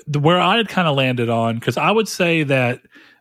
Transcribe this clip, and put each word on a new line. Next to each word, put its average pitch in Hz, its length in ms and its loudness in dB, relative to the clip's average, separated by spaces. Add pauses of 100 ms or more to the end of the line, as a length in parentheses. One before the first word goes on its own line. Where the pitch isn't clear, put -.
the, 147 140 -2
where 170 180 4
I 175 180 2
had 220 120 -2
kinda 170 240 0
landed 127 360 0
on, 113 300 0
'cause - 180 -4
I 151 140 0
would 214 160 2
say 165 380 0
that 127 360 0 (400)